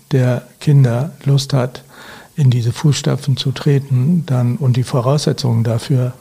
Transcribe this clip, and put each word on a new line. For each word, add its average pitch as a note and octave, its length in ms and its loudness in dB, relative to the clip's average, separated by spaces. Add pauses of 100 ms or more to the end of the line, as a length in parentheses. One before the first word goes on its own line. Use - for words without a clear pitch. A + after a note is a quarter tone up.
(120)
der B2+ 340 0 (140)
Kinder C3+ 500 2 (140)
Lust C#3 280 0
hat, C3 300 -2 (540)
in C#3+ 120 2
diese A#2+ 240 2
Fußstapfen C3+ 640 -2
zu - 160 -4
treten, C#3 720 0
dann, B2 320 -2
und B2 200 0
die B2+ 80 0
Voraussetzungen B2+ 800 0
dafür B2 560 -2